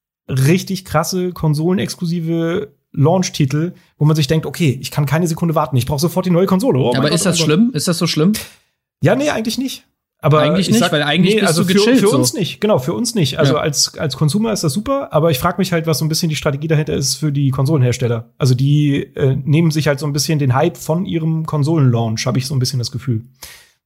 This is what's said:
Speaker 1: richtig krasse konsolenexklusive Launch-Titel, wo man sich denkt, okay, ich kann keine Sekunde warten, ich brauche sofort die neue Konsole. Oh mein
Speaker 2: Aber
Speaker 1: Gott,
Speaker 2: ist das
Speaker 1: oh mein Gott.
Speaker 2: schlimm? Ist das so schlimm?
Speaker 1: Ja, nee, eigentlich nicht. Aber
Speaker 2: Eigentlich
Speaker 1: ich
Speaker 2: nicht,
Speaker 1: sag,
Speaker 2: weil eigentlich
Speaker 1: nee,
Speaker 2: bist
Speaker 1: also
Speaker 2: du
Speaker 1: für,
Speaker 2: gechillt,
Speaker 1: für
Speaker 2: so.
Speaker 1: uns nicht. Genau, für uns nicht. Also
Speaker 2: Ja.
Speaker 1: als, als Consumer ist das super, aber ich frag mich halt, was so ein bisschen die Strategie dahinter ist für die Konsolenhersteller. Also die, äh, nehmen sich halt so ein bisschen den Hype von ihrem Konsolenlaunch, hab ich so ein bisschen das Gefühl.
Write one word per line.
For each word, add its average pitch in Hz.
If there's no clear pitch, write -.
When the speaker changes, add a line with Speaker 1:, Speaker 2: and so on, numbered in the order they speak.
Speaker 1:
richtig 170
krasse 175
konsolenexklusive 165
Launch-Titel, 156
wo 151
man 151
sich 151
denkt, 160
okay, 139
ich -
kann 147
keine 160
Sekunde 160
warten, 156
ich 120
brauche 147
sofort 175
die 185
neue 175
Konsole. 185
Oh 123
mein 123
Speaker 2:
Aber 143
Speaker 1:
Gott, 160
Speaker 2:
ist 165
das 175
Speaker 1:
oh -
mein 147
Gott. 156
Speaker 2:
schlimm? 240
Ist 151
das 170
so 170
schlimm? 160
Speaker 1:
Ja, 180
nee, 294
eigentlich 220
nicht. 262
Aber 151
Speaker 2:
Eigentlich 165
Speaker 1:
ich -
Speaker 2:
nicht, 220
Speaker 1:
sag, 175
Speaker 2:
weil 147
eigentlich 180
Speaker 1:
nee, 208
Speaker 2:
bist 190
Speaker 1:
also 160
Speaker 2:
du 180
Speaker 1:
für, 185
Speaker 2:
gechillt, 220
Speaker 1:
für 196
Speaker 2:
so. 247
Speaker 1:
uns -
nicht. 220
Genau, 202
für 160
uns 240
nicht. 151
Also 139
Speaker 2:
Ja. -
Speaker 1:
als, -
als 151
Consumer 208
ist -
das 156
super, 269
aber 156
ich 160
frag 180
mich 185
halt, 160
was 160
so 160
ein 151
bisschen 160
die 151
Strategie 151
dahinter 156
ist 135
für 151
die 139
Konsolenhersteller. 127
Also 127
die, 143
äh, 131
nehmen 160
sich 156
halt 143
so 156
ein 143
bisschen 147
den 131
Hype 165
von 170
ihrem 160
Konsolenlaunch, 131
hab 131
ich 131
so 147
ein 127
bisschen 127
das 113
Gefühl. 113